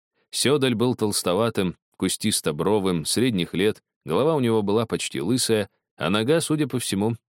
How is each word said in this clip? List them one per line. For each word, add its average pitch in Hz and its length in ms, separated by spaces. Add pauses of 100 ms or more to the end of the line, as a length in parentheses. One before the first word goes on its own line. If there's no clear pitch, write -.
(320)
Сёдаль 131 420
был 117 220
толстоватым, 101 840 (180)
кустисто-бровым, 90 1120
средних 107 480
лет, 101 300 (200)
голова 117 300
у 151 60
него 113 240
была 107 240
почти - 340
лысая, 107 480 (260)
а 78 140
нога, 113 320
судя 151 260
по 127 120
всему, 107 380 (120)